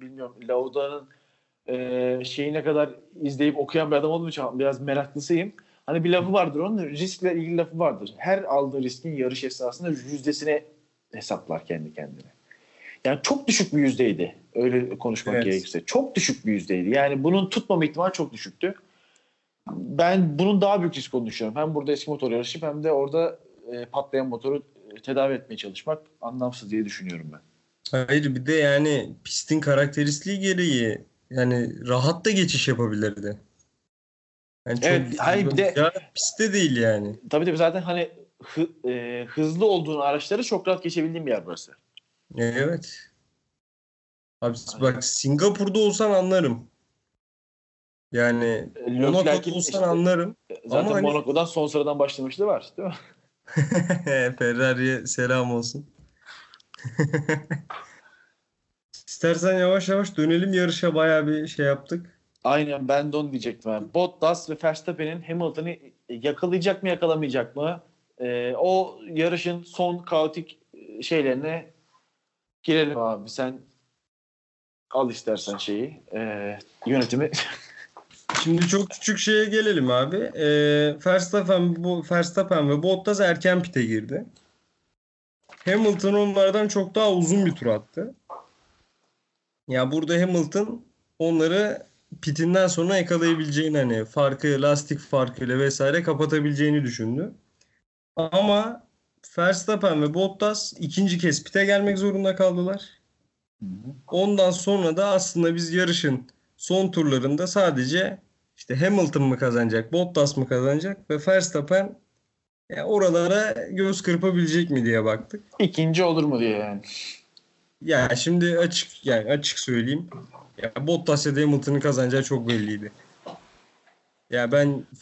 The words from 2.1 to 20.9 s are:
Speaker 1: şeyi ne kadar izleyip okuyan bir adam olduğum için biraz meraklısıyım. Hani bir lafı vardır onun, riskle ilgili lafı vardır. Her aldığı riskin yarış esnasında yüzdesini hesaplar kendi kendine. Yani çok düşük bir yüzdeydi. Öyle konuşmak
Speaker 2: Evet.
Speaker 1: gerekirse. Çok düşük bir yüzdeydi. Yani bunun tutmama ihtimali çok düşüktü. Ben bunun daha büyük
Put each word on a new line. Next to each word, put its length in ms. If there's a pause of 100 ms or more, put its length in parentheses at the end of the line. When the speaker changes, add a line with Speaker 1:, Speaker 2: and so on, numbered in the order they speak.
Speaker 1:
şeyi 280
ne 100
kadar 260 (320)
izleyip 360
okuyan 340
bir 40
adam 160
olduğum 180
için 300
biraz 220
meraklısıyım. 720 (320)
Hani 180
bir 60
lafı 240
vardır 260
onun, 260
riskle 500
ilgili 220
lafı 220
vardır. 380
Her 260
aldığı 380
riskin 340
yarış 280
esnasında 460
yüzdesini 760 (500)
hesaplar 520
kendi 280
kendine. 400 (720)
Yani 180
çok 240
düşük 260
bir 80
yüzdeydi. 540 (200)
Öyle 420
konuşmak 380
Speaker 2:
Evet. 100
Speaker 1:
gerekirse. 400
Çok 300
düşük 300
bir 60
yüzdeydi. 380
Yani 340
bunun 260
tutmama 360
ihtimali 280
çok 200
düşüktü. 420 (960)
Ben 680
bunun 220
daha 200
büyük 140